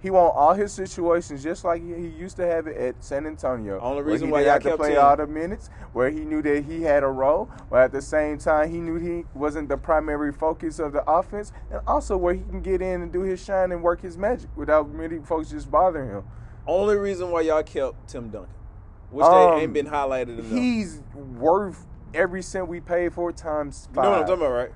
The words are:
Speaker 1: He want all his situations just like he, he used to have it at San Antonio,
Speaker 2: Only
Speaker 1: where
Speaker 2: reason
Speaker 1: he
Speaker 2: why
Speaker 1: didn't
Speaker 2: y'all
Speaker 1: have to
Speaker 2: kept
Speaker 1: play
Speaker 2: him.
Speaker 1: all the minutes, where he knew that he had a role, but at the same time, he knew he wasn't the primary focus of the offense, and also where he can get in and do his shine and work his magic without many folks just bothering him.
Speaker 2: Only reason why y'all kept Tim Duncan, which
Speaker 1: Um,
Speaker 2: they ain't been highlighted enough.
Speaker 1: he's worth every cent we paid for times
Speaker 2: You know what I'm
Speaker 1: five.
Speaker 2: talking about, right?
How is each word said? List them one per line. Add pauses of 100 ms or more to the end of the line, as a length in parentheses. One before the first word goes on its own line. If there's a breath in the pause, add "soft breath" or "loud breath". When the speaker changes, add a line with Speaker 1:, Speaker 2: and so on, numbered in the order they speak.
Speaker 1:
He
want
all
his
situations
just
like
he,
he
used
to
have
it
at
San
Antonio,
Speaker 2:
Only
Speaker 1:
where
Speaker 2:
reason
Speaker 1:
he
Speaker 2:
why
Speaker 1:
didn't
Speaker 2:
y'all
Speaker 1:
have
to
Speaker 2:
kept
Speaker 1:
play
Speaker 2:
him.
Speaker 1:
all
the
minutes, (220 loud breath)
where
he
knew
that
he
had
a
role, (180 loud breath)
but
at
the
same
time,
he
knew
he (100)
wasn't
the
primary
focus
of
the
offense, (200 loud breath)
and
also
where
he
can
get
in
and
do
his
shine
and
work
his
magic
without
many
folks
just
bothering
him. (440 loud breath)
Speaker 2:
Only
reason
why
y'all
kept
Tim
Duncan, (560)
which
Speaker 1:
Um,
Speaker 2:
they
ain't
been
highlighted
enough.
Speaker 1:
he's (120)
worth (280)
every
cent
we
paid
for
times
Speaker 2:
You
know
what
I'm
Speaker 1:
five.
Speaker 2:
talking
about,
right?